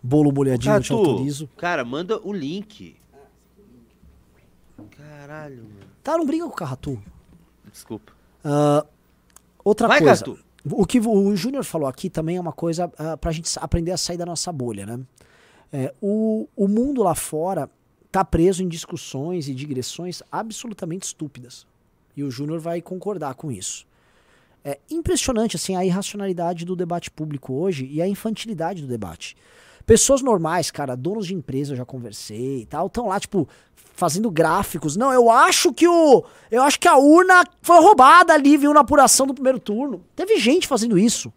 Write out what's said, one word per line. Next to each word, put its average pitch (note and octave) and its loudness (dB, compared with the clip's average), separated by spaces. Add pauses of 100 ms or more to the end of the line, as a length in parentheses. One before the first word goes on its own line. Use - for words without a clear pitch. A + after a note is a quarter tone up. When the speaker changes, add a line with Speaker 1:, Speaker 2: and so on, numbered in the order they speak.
Speaker 1:
Bolo D3 2
molhadinho, C3+ 0
eu G3 2
te - -8
Speaker 2:
Catu, A#3 0
Speaker 1:
autorizo. C#3+ -2
Speaker 2:
cara, E3 -4
manda E3+ -8
o F#3+ -8
link. D#3+ -12 (2000)
Caralho, D3 -18
mano. G#2+ -20 (120)
Speaker 1:
Tá, D#4 -4
não E4 -2
briga D#4+ -4
com C4+ -12
o - -16
Carratu. C3 -10 (680)
Speaker 2:
Desculpa. - -18 (300)
Speaker 1:
Ah, D3 0 (760)
outra G#3 0
Speaker 2:
Vai, C4+ 4
Speaker 1:
coisa. D3 4
Speaker 2:
Catu. - -14 (320)
Speaker 1:
O G#3+ 0
que B3 0
o G#3 2
Júnior A#3 -6
falou D#3 -6
aqui F3+ -8
também E3 -6
é - -6
uma E3+ -8
coisa, E3+ -4
ah, D#3 -10
pra E3+ -6
gente D#3+ -8
sa-, - -8
aprender E3 -4
a F3 -6
sair F3 -8
da E3+ -8
nossa E3+ -10
bolha, A2+ -8
né? A#2 -12 (720)
É, B2+ -6
o, A3 -2
o G3 0
mundo A#3+ 0
lá E3 0
fora D#3+ -6 (400)
tá F#3+ -2
preso F3 2
em F#3 -4
discussões D#3+ -10
e C#3 -8
digressões D#3 -10
absolutamente G3 -10
estúpidas. - -16 (480)
E C#3+ -10
o C#3 -8
Júnior D3 -8
vai E3+ -8
concordar F3+ -10
com D3+ -12
isso. - -12 (800)
É C#3 -10 (100)
impressionante, C4 -2
assim, F#3+ -6
a F3+ -2
irracionalidade F3+ -4
do F3+ -8
debate F3 -8
público D3 -10
hoje D3 -4
e D3 -6
a F3+ -2
infantilidade G3 -8
do C#3 -12
debate. G2+ -12 (500)
Pessoas C4 4
normais, E3 -2
cara, C3+ -8
donos F#3 -6
de F3 -8
empresa, C#3 -8
eu B2+ -8
já B2 -10
conversei A#2+ -10
e A2 -16
tal, E3 -6
tão A#3+ -6
lá, F#3+ -2
tipo, F3 -4 (460)
fazendo F3+ -2
gráficos. D#3+ -2
"Não, B3+ 0
eu A#3+ 6
acho D#4+ 4
que E4 4
o, D#4+ 6 (280)
eu A#3+ 2
acho C#4 2
que - 2
a E4 8
urna E4+ 8 (160)
foi E4+ 8
roubada E4 10
ali, C#4+ 6
viu, C#4+ 2
na D4 8
apuração C4+ 4
do C4+ -4
primeiro C4 0
turno." A3 -6 (120)
Teve G4 0
gente C#4 2
fazendo A#3 -2
isso. F#3+ 0